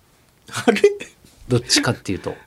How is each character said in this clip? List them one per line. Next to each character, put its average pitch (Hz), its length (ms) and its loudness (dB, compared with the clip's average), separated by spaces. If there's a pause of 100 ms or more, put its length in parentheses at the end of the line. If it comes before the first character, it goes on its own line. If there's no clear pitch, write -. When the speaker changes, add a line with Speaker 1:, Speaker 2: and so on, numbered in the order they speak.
(500)
Speaker 1:
あ - 200 0
れ？ 208 100 -2 (640)
Speaker 2:
ど 120 100 2
っ - 40 -2
ち - 200 0
か 127 100 0
っ - 40 -2
て - 160 -8
い 90 40 -4
う 85 40 -6
と。 - 160 -8 (120)